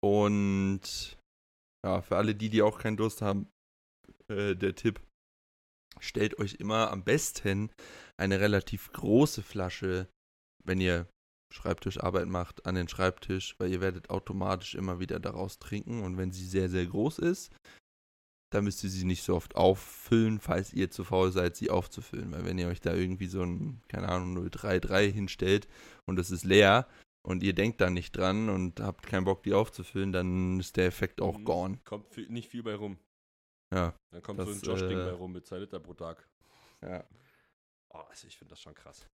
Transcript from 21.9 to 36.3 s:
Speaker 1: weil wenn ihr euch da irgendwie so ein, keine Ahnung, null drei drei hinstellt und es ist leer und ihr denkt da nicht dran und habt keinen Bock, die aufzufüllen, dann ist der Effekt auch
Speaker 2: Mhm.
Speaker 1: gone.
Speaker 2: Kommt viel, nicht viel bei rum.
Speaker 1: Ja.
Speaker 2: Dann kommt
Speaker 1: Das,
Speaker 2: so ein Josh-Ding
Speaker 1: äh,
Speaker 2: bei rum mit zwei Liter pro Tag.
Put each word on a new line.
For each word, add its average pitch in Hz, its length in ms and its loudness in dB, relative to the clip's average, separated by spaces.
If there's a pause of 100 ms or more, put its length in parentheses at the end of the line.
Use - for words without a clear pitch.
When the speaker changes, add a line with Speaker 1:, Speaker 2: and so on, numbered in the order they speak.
Speaker 1:
weil 87 140 -6
wenn 90 120 -2
ihr 87 100 0
euch 87 120 -4
da 85 140 0
irgendwie 92 320 0
so 92 160 -4
ein, 90 460 -4
keine 90 200 -6
Ahnung, 90 260 -2
null 90 160 -4
drei 92 300 -2
drei 98 300 4
hinstellt 98 580 0 (380)
und 90 120 0
es 90 120 -2
ist 90 140 -4
leer 101 440 8 (380)
und 92 160 0
ihr 95 120 2
denkt 104 260 0
da 92 100 4
nicht 90 260 -2
dran 98 320 0
und 92 320 -2
habt 101 260 -6
keinen 95 180 0
Bock, 95 180 0
die 98 120 0
aufzufüllen, 98 580 0
dann 92 460 2
ist - 180 -4
der 92 100 4
Effekt - 340 -2
auch - 180 0
Speaker 2:
Mhm. 104 60 -14
Speaker 1:
gone. 95 400 -2
Speaker 2:
Kommt 104 240 -12
viel, - 200 -14
nicht 117 200 -10
viel 117 140 -12
bei 110 120 -6
rum. 101 240 -8 (760)
Speaker 1:
Ja. 87 200 0 (180)
Speaker 2:
Dann 87 100 -18
kommt 101 160 -10
Speaker 1:
Das, 92 100 -4
Speaker 2:
so 104 60 -6
ein 101 60 -10
Josh-Ding 92 380 -2
Speaker 1:
äh, 90 60 -2
Speaker 2:
bei 90 80 -6
rum 90 200 -10
mit 90 140 -14
zwei 92 120 -10
Liter 95 220 -10
pro 87 140 -18
Tag. 82 340 -14 (540)